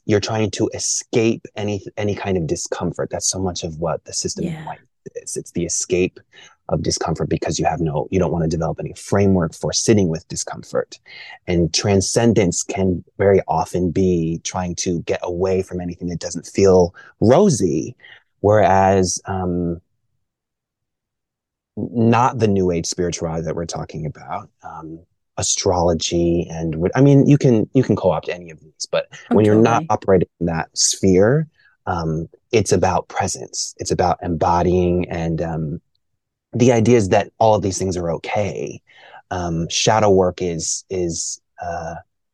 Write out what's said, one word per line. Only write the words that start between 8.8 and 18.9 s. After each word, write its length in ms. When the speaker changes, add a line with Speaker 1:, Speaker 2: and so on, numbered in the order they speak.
Speaker 1:
any 140
framework 600
for 200
sitting 340
with 200
discomfort. 680
And 280
transcendence 880
can 420
very 300
often 420
be 520
trying 340
to 260
get 200
away 400
from 200
anything 260
that 120
doesn't 260
feel 480
rosy. 720
Whereas, 840